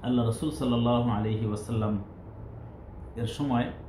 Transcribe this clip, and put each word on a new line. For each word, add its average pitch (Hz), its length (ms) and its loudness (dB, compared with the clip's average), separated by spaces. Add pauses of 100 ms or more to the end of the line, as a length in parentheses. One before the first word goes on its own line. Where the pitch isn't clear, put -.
আল্লাহ 123 220 4
রাসূল 147 260 0
সাল্লাল্লাহু 120 580 4
আলাইহি 107 360 2
ওয়াসাল্লাম 104 580 0 (1120)
এর 113 120 -2
সময় 127 440 2 (180)